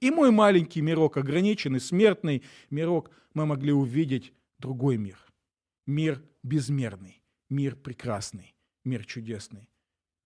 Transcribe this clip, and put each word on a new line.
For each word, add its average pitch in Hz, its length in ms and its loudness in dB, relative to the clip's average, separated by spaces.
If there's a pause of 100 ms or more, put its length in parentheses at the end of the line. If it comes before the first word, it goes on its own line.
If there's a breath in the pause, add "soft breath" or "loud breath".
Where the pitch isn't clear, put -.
и 254 100 2
мой 302 200 6
маленький 202 500 4
мирок, 156 360 2
ограниченный, 143 640 0
смертный 175 640 2 (260 loud breath)
мирок, 165 420 -2 (220 soft breath)
мы 151 120 -2
могли 143 260 0
увидеть 135 640 0 (260)
другой 131 380 -2
мир. 98 200 -8 (680)
Мир 147 360 -2 (220)
безмерный, 123 760 -4 (280)
мир 139 260 -4
прекрасный, 110 800 -10 (280)
мир 120 220 -6
чудесный. 110 640 -14 (560)